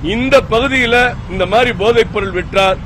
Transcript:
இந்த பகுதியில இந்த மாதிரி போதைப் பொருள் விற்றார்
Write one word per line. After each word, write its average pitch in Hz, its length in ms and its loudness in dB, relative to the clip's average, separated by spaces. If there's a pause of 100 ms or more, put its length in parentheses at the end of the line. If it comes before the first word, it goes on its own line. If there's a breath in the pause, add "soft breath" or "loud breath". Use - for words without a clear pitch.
இந்த 240 320 0 (160)
பகுதியில 247 440 0 (360)
இந்த 185 140 -2
மாதிரி 233 280 2
போதைப் 220 400 2
பொருள் 196 240 -4
விற்றார் 190 480 0